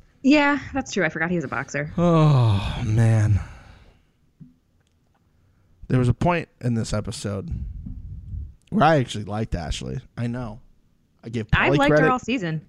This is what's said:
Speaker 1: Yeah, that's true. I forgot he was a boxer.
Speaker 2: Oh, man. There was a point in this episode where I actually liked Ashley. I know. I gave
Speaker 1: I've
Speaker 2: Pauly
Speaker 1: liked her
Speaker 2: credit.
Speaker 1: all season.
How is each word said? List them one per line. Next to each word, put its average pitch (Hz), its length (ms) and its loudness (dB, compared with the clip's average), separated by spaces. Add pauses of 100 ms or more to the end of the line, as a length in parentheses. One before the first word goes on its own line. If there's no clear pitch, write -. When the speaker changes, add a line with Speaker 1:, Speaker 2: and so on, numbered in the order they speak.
(240)
Speaker 1:
Yeah, 285 360 4 (140)
that's 269 180 -6
true. 180 140 0
I 156 40 0
forgot 165 200 -4
he 180 60 -2
was 160 100 -2
a - 40 -8
boxer. 147 480 -6
Speaker 2:
Oh, 151 880 4
man. 110 540 4 (2500)
There 127 120 2
was 123 100 4
a 120 40 4
point 170 360 0 (120)
in 123 120 -2
this 110 180 -2
episode 101 580 -6 (1200)
where 131 120 2
I 160 140 6
actually 107 280 -4
liked 104 300 -6
Ashley. 71 440 -6 (180)
I 120 100 -4
know. 117 320 -10 (640)
I 120 60 -16
gave 113 240 -6
Speaker 1:
I've 180 200 4
Speaker 2:
Pauly 143 40 4
Speaker 1:
liked 277 140 4
her 147 60 6
Speaker 2:
credit. 254 140 4
Speaker 1:
all 254 80 0
season. 175 500 -4